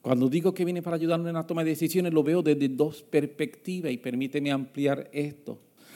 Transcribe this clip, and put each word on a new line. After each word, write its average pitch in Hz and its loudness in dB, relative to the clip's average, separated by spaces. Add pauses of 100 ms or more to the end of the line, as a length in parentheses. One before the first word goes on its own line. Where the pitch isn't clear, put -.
Cuando 127 2
digo 170 2
que 165 -2
viene 175 -4
para 170 -4
ayudarnos 165 0
en 170 -4
la 160 -4
toma 165 -2
de 160 0
decisiones, 165 0
lo 156 6
veo 160 4
desde 147 2
dos 139 -2
perspectivas 151 -2
y 127 -2
permíteme 135 -2
ampliar 139 -2
esto. 147 -6 (380)